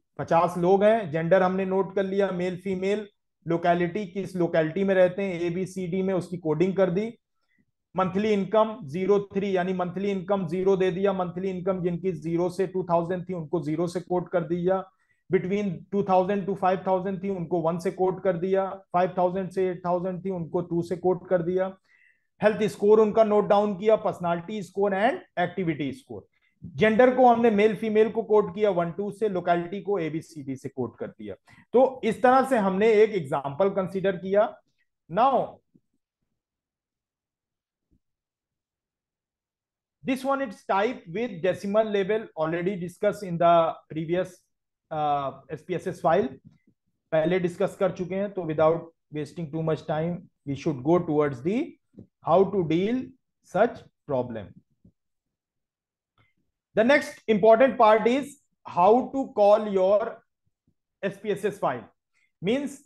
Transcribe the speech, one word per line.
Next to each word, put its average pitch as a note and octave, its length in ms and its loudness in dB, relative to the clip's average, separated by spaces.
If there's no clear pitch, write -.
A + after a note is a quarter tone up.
पचास E3 400 0
लोग F#3+ 260 4
हैं, G#3+ 280 2
जेंडर E3+ 320 2
हमने F#3+ 220 0
नोट F#3+ 300 -2
कर G3+ 80 0
लिया, F#3+ 280 0
मेल F3+ 320 -4
फीमेल, G3 440 -4
लोकेलिटी F3 580 0
किस F#3 300 -8
लोकेलिटी E3+ 480 0
में F#3+ 120 2
रहते F3+ 280 4
हैं, F3 180 -4
एबीसीडी F3+ 600 -4
में F#3+ 120 0
उसकी F3 240 -4
कोडिंग E3 380 0
कर F#3 140 2
दी, G#3 240 -2
मंथली G3 360 0
इनकम G#3+ 520 0
ज़ीरो F#3+ 340 0
थ्री G3 220 -2
यानी F3+ 180 0
मंथली F3+ 380 -4
इनकम G3 360 -2
ज़ीरो F#3 300 0
दे F#3 140 2
दिया, F#3+ 220 0
मंथली F3+ 360 -4
इनकम F#3 340 -4
जिनकी F3 280 -2
ज़ीरो E3 380 -2
से F#3 180 -4
टू F#3 220 -6
थाउजेंड E3+ 400 -2
थी F#3 40 -6
उनको E3 300 -4
ज़ीरो D#3 240 -2
से F3+ 120 -6
कोट F3 320 -4
कर E3+ 120 0
दिया, F3 400 -2
between F#3+ 380 -2
two G3+ 120 0
thousand F#3 440 2
to G3 160 -2
five F#3 220 0
thousand F#3+ 380 -2
थी G3 60 -4
उनको E3+ 320 -4
वन E3+ 180 -2
से F#3 120 -2
कोट F#3 320 -2
कर F3+ 140 0
दिया, F#3+ 280 0
फ़ाइव F3+ 240 2
थाउजेंड F3+ 320 0
से F#3 200 -2
एट F3+ 160 -8
थाउजेंड F3+ 400 -4
थी G3 40 -4
उनको F3 320 -4
टू E3+ 200 -2
से E3+ 140 -4
कोट F3+ 340 -2
कर F3+ 120 2
दिया, F#3 340 -2
हेल्थ G#3 200 2
स्कोर G#3+ 280 4
उनका A3 240 4
नोट G#3 240 2
डाउन G#3 300 0
किया, G#3+ 260 4
personality F3 640 -4
score G3 260 -2
and A#3+ 280 0
activity D#3+ 460 -4
score। G#2 200 -14
जेंडर A3 520 2
को B3+ 120 6
हमने A#3 240 6
मेल G#3 240 2
फीमेल A3 360 2
को A3 120 -4
कोट G#3 320 2
किया G#3 140 2
वन E3+ 220 0
टू G3+ 200 -6
से, G#3+ 180 -4
लोकेलिटी F3 520 -2
को F#3+ 180 -2
एबीसीडी D3+ 560 -8
से C3 140 -12
कोट A#2+ 300 -8
कर A2 80 -8
दिया। G2+ 280 -14
तो C4 300 4
इस G#3+ 200 -2
तरह B3+ 260 6
से C4 80 2
हमने G3 340 2
एक A3 140 4
एग्जांपल C#3+ 540 -2
कंसीडर F#3+ 480 -2
किया। G3 300 2
Now, G#3+ 480 0
this B3+ 200 -4
one C4+ 180 0
it's G#3+ 240 -8
type G#3 420 -2
with G3 340 -6
decimal G3+ 480 0
label G3+ 460 -2
already E3+ 420 -2
discussed G3+ 460 -4
in F3 140 -6
the E3+ 360 6
previous, E3+ 480 -4
uh, D3 400 -2
S D#3+ 120 -10
P F3 140 -6
S D#3+ 120 -6
S E3+ 140 -8
file, F3+ 280 2
पहले E3 280 2
डिस्कस F3 400 -2
कर F#3 120 2
चुके F3+ 240 -8
हैं। G3 180 -4
तो F3+ 200 -6
without D#3+ 340 2
wasting D3+ 380 -8
too D#3+ 100 -6
much D#3+ 240 -2
time, E3 380 -4
we C#3 80 -6
should C#3 280 -4
go E3+ 160 4
towards D3 440 -2
the A#3+ 320 -4
how F3 300 4
to G3 160 -2
deal G3+ 360 0
such A3 360 0
problem। A#2+ 400 -4
The G#3 80 4
next D4 440 2
important A3 500 6
part A3 300 6
is C4 300 0
how A3+ 480 4
to C4+ 100 -4
call G#3 320 6
your G3 500 2
S G3 140 -6
P G#3 140 -6
S F#3+ 120 -4
S G3 160 -4
file। C3 240 -2
Means, B3+ 440 -2